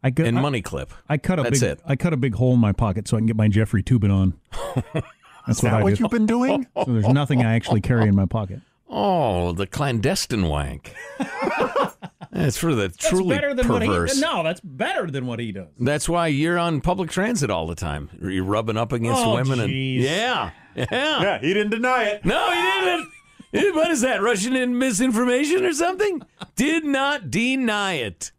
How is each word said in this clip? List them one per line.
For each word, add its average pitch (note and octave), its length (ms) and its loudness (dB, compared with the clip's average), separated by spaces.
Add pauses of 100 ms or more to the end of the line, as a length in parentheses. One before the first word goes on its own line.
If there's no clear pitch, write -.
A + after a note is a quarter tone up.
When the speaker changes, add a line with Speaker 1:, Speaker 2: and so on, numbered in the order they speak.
Speaker 1:
I C3+ 100 2
got, B2+ 160 2
Speaker 2:
and A#2+ 120 2
Speaker 1:
I, - 20 2
Speaker 2:
money C3+ 200 0
clip. C2+ 320 -8 (160)
Speaker 1:
I D#3 80 0
cut F3+ 220 0
a C3+ 40 0
Speaker 2:
That's C3 160 2
Speaker 1:
big, G#2 120 2
Speaker 2:
it. - 140 -6
Speaker 1:
I C#3 120 0
cut F3 160 0
a C#3+ 40 0
big A#2+ 180 0
hole B2+ 180 4
in A#2+ 60 6
my G#2+ 120 4
pocket G2+ 360 0
so A#2 100 0
I - 20 0
can A2 80 2
get A2 80 0
my A2 140 4
Jeffrey G#2 340 2
Toobin G#2 300 4
on. F#2+ 260 2 (120)
Speaker 2:
<laughs> - 240 -8 (180)
Speaker 1:
That's - 680 -6
Speaker 3:
Is - 40 2
Speaker 1:
what A#2+ 80 4
Speaker 3:
that - 20 2
Speaker 1:
I G#2+ 100 2
Speaker 3:
what G2 60 4
Speaker 1:
just G2+ 120 2
Speaker 3:
you've G#3+ 100 2
been A3+ 140 2
doing? B3 420 0 (180)
Speaker 1:
So B2 80 0
there's A2 160 2
nothing C3+ 340 2
I A2+ 120 2
actually A2+ 260 0
carry A2+ 260 2
in G2+ 80 4
my F#2+ 100 4
pocket. F#2+ 360 -6 (280)
Speaker 2:
Oh, C3 640 0
the F#2+ 160 -2
clandestine B2 800 -2
wank. C#2+ 460 -4 (260)
Speaker 1:
<laughs> - 140 -6 (960)
Speaker 2:
That's D3+ 260 -2
for E3 180 0
the G2 140 0
Speaker 1:
That's - 200 -4
Speaker 2:
truly F#3 260 2
Speaker 1:
better C#4+ 180 -2
than B3 160 4
what G2+ 120 2
he, - 60 0
Speaker 2:
perverse. F#2+ 320 2
Speaker 1:
no, C#4 240 0
that's E3 160 -2
better G3+ 500 -4
than C3 160 -6
what A#2 140 -6
he A2+ 140 -6
does. F#2 160 -12 (100)
Speaker 2:
That's D3 300 0
why E3+ 180 2
you're D#3+ 320 2
on E3 220 0
public F3+ 280 0
transit F#3+ 400 0
all E2 160 -2
the E2+ 100 -6
time. D2 340 -6 (120)
You're F#2 220 -2
rubbing G#2+ 320 0
up A2+ 160 -2
against A#2 340 0
Speaker 1:
Oh, A3 100 2
Speaker 2:
women. C3 260 0
And, G#2 100 -2
Speaker 1:
jeez. C3 300 -2
Speaker 2:
yeah. E3 480 -2 (260)
Yeah. B2 160 -4
Speaker 3:
Yeah, A#3+ 480 0
he D3 140 0
didn't G#3 160 0
deny A#3+ 340 0
it. G#3 220 -4
Speaker 2:
No, D#4 260 0
he F#4 340 0
didn't. F4 240 -2 (440)
Hey, F4 180 2
what E4 180 2
is D4 120 2
that, A#3 200 0
Russian A#3 320 0
in B3 240 0
misinformation B3+ 880 2
or F4+ 80 0
something? F4+ 500 -2 (360)
Did D#4+ 260 0
not C#4 480 0
deny A3 600 0
it. A2 460 -6